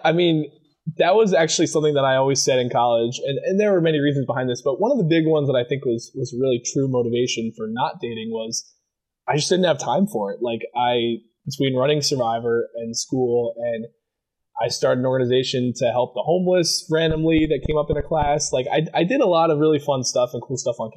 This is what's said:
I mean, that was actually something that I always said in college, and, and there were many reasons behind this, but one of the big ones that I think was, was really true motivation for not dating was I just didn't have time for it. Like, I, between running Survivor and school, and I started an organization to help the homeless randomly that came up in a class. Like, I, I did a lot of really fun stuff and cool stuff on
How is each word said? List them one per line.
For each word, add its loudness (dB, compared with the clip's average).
I 4
mean, 2
that 4
was 4
actually 2
something 2
that 2
I 4
always 2
said 2
in 0
college, 2
and, -2
and 0
there 4
were 4
many 2
reasons 0
behind -2
this, -4
but -2
one 0
of 2
the 2
big 2
ones 2
that 2
I 2
think -4
was, -4
was -8
really 0
true 0
motivation -2
for -8
not -4
dating -8
was -8
I 0
just -2
didn't 2
have 2
time -2
for -6
it. -8
Like, -4
I, 0
between -2
running 0
Survivor -2
and -8
school, -2
and -6
I -2
started 0
an 0
organization 0
to 0
help -2
the -6
homeless 0
randomly 2
that -2
came -2
up 0
in -2
a -4
class. 0
Like, 0
I, 0
I 2
did 0
a 4
lot 4
of 2
really 4
fun -2
stuff -2
and -8
cool -8
stuff -4
on -8